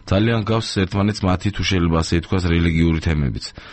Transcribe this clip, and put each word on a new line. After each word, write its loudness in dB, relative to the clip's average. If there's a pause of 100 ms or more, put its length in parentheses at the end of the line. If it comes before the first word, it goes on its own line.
ძალიან 0
გავს -2
ერთმანეთს 0
მათი, 0
თუ -4
შეიძლება 2
ასე -2
ითქვას, -2
რელიგიური 2
თემებიც, -2 (260)